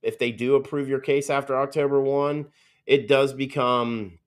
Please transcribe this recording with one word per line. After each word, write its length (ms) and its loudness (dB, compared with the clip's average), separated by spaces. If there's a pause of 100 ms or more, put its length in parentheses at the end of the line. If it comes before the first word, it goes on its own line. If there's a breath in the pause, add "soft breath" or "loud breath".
if 160 -4
they 140 0
do 220 0
approve 340 0
your 120 -2
case 300 0
after 260 -2
October 440 0
one, 460 0 (400 soft breath)
it 200 4
does 260 4
become 960 -2